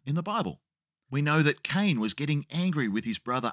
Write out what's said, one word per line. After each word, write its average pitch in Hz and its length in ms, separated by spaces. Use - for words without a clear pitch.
in 143 80
the 170 80
Bible. 202 400
We 139 100
know 151 220
that 143 200
Cain 180 380
was 107 140
getting 147 340
angry 151 400
with 104 160
his 110 140
brother 123 340